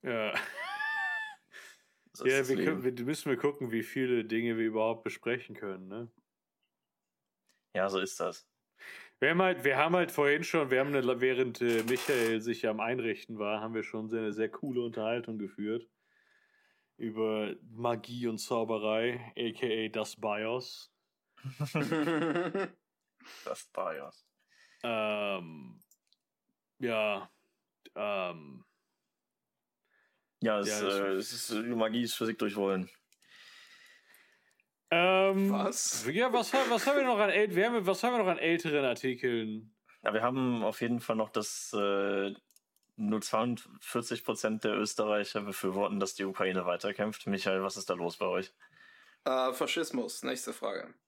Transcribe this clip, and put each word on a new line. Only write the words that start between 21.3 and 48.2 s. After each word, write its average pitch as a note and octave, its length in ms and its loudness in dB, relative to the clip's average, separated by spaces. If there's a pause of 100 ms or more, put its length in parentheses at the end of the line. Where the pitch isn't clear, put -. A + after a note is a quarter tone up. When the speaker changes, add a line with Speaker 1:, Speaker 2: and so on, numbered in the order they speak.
Speaker 2:
<laughs> D#3+ 1300 -2 (680)
Das - 300 -8
BIOS. D#2 520 -6 (580)
Speaker 1:
Ähm, G2+ 1000 -4 (1000)
ja, G#2+ 500 -2 (680)
ähm, F2 680 -4 (1800)
Speaker 2:
Ja, G#2+ 180 4
es, G2+ 100 0
Speaker 1:
ja, G#2 160 0
das G2 140 2
Speaker 2:
äh, G2 140 2
es G2+ 200 -2
ist, A2+ 180 -8
äh, A2 120 -2 (120)
Magie A2+ 280 2
ist A2+ 100 -2
Physik A2+ 240 -2
durch G2+ 180 0
Wollen. G2 320 2 (2000)
Speaker 1:
Ähm, F#3+ 600 6
Speaker 3:
Was? G3 600 -2
Speaker 1:
ja, A#3+ 200 2
was A#3+ 220 0
ha-, C4 160 4
was A#3 160 2
haben C#4+ 120 4
wir C#4 80 4
noch A#3+ 120 4
an G3+ 140 4
äl-, G3 240 4
wir F#3 100 6
haben, A#3 220 2
was F#3+ 160 2
haben B3 100 4
wir A#3+ 60 2
noch F#3+ 120 4
an E3 60 2
älteren D#3+ 480 2
Artikeln? A#2 880 0 (280)
Speaker 2:
Ja, A2 100 2
wir G#2+ 80 4
haben B2 420 2
auf G#2+ 180 0
jeden A#2 180 0
Fall A#2 160 -2
noch A2 160 0
das, - 420 -4
äh, G2+ 580 2 (640)
nur G#2+ 240 0
zweiundvierzig - 1000 -2
Prozent A2 400 -2
der G#2+ 140 2
Österreicher G#2+ 640 0
befürworten, G2 580 -2
dass F#2+ 140 0
die G2 120 -4
Ukraine F#2+ 420 0
weiterkämpft. G#2 580 -2
Michael, F#2+ 380 0
was F#2+ 140 -2
ist F#2+ 120 -10
da F#2 60 2
los E2+ 220 -4
bei - 100 -2